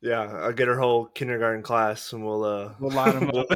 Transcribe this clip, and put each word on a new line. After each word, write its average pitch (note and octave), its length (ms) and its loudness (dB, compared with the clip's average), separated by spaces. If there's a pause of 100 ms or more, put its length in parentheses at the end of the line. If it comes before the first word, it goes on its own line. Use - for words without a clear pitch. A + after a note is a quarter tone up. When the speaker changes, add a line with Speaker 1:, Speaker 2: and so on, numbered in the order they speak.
Speaker 1:
Yeah, A#2 200 0
I'll G#2 320 -4
get B2 160 2
her B2 100 2
whole A#2+ 280 4
kindergarten A#2 540 -2
class, A2 520 0
and A2+ 120 -8
we'll, G#2+ 200 -2
uh, G#2 340 -4
Speaker 2:
We'll C3+ 120 -4
line C3 260 2
'em D3+ 100 0
Speaker 1:
<laughs> C3 60 -2
we'll, B2+ 80 2
Speaker 2:
up. C3 140 -2